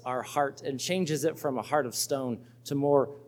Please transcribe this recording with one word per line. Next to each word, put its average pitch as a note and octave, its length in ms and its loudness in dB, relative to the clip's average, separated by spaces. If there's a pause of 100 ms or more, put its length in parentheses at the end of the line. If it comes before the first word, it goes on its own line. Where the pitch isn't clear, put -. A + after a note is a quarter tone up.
our B2+ 160 -4
heart C#3 400 -2
and C3 160 -4
changes D#3 460 0
it D#3 160 0
from C3+ 180 -2
a A2 40 -2
heart D3 240 2
of A2+ 100 -8
stone C3 420 -2 (280)
to C#3+ 100 -4
more C#3 340 6 (180)